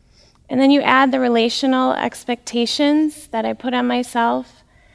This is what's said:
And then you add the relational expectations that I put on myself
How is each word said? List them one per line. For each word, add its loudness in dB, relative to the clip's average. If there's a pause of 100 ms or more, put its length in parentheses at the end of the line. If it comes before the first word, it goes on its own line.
(480)
And -2
then 6
you 4
add 4
the 0
relational 0
expectations -2
that -4
I -2
put -6
on -2
myself -2 (320)